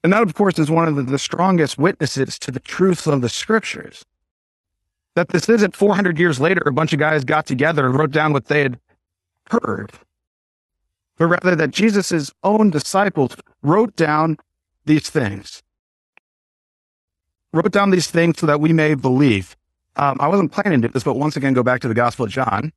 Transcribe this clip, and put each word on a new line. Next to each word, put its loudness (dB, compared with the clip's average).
And 4
that, 2
of -2
course, 0
is 0
one 2
of -2
the, -4
the -4
strongest 0
witnesses -2
to -10
the -8
truth -2
of 0
the -2
scriptures. -6
That 0
this -2
isn't 4
four 2
hundred 0
years 2
later, 2
a 0
bunch 0
of -2
guys 0
got -2
together 0
and 2
wrote 0
down 0
what -2
they 0
had -2
heard, -4
but 2
rather 2
that 0
Jesus's 0
own 4
disciples -2
wrote 2
down 0
these 0
things. -6
Wrote 0
down 2
these 0
things 2
so -2
that 2
we 2
may 2
believe. 0
Um, -2
I 0
wasn't 0
planning 0
to 0
do -4
this, -4
but -2
once -4
again, -2
go 2
back 0
to -6
the -2
Gospel 0
of -8
John. -4